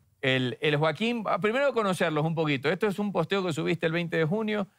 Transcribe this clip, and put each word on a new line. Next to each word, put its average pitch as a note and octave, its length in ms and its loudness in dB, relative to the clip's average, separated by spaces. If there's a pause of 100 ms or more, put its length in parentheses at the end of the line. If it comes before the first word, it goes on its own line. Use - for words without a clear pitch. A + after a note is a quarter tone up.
(220)
El, B2+ 400 0
el D3+ 160 2
Joaquín, G3 480 0
ah, - 160 0
primero B3 320 2
conocerlos F3+ 520 0
un E3 80 0
poquito. D3 360 0
Esto F#3+ 180 0
es F#3+ 120 -2
un G#3 120 -2
posteo F#3 340 0
que F3+ 60 0
subiste E3+ 340 -2
el D#3+ 60 2
veinte E3+ 240 -2
de E3 80 4
junio, G#3 440 -2 (100)